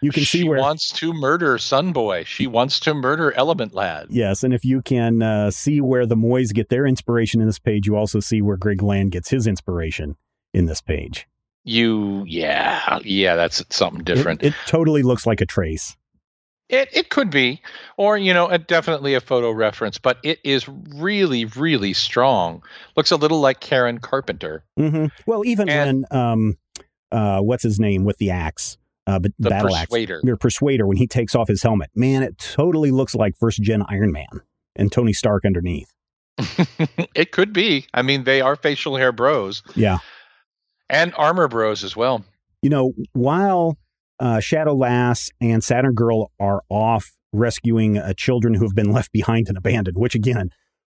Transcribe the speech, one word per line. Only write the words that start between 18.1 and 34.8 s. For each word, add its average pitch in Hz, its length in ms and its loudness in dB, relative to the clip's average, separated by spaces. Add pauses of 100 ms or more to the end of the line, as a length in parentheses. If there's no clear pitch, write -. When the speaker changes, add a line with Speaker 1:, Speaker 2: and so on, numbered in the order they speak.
Speaker 2:
you 196 160 0
know, 175 160 4
a, 175 120 2
definitely 156 560 0
a 127 60 4
photo 120 300 0
reference, 110 460 -2
but 127 260 0
it 156 200 -4
is 139 260 0
really, 147 760 -2
really 113 480 -2
strong. 98 680 0 (340)
Looks 156 140 4
a 180 60 4
little 156 240 2
like 135 200 2
Karen 120 380 0
Carpenter. 101 640 -6 (160)
Speaker 1:
Mm-hmm. 156 280 0 (180)
Well, 214 200 -2
even 214 220 0
Speaker 2:
And 143 440 0
Speaker 1:
when, 135 80 0
um, 113 380 0 (540)
uh, 104 300 0
what's 117 220 0
his 107 160 0
name 101 260 2
with 101 140 0
the 101 100 0
axe, 87 480 -6 (300)
uh, 98 100 0
but 92 220 0
Speaker 2:
The 113 100 2
Speaker 1:
battle 101 260 0
Speaker 2:
Persuader. 92 420 -2
Speaker 1:
axe, 76 80 -10
your 123 120 2
Persuader, 127 480 0
when 98 120 2
he 123 100 2
takes 117 260 -2
off 117 140 2
his 98 160 0
helmet, 107 320 2
man, 131 260 2
it 101 160 -4
totally 156 540 0
looks 127 240 0
like 107 200 0
first 113 280 0
gen 107 260 2
Iron 101 220 2
Man 76 300 -10 (340)
and 101 160 0